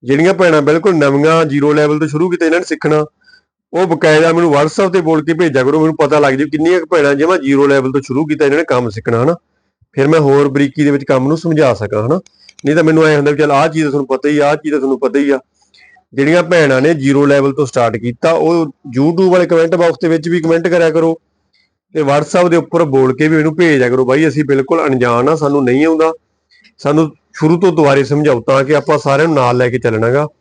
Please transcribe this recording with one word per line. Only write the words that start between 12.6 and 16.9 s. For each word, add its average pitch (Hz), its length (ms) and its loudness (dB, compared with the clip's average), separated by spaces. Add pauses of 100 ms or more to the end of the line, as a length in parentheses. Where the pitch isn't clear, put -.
ਨਹੀਂ 147 120 0
ਤਾਂ 165 80 2
ਮੈਨੂੰ 156 220 2
ਐਂ 151 100 2
ਹੁੰਦਾ 147 140 0
ਵੀ 147 80 -2
ਚੱਲ 147 120 0
ਆਹ 143 180 2
ਚੀਜ਼ 156 160 -2
ਤਾਂ 143 60 -2
ਤੁਹਾਨੂੰ 135 180 -4
ਪਤਾ 135 200 -2
ਹੀ 147 100 0
ਆ, 143 100 2
ਆਹ 151 80 0
ਚੀਜ਼ 151 180 -6
ਤਾਂ 143 60 0
ਤੁਹਾਨੂੰ 131 200 -2
ਪਤਾ 127 180 -2
ਹੀ 143 120 0
ਆ। 135 80 0 (760)
ਜਿਹੜੀਆਂ 151 280 0
ਭੈਣਾਂ 156 380 2
ਨੇ 160 140 2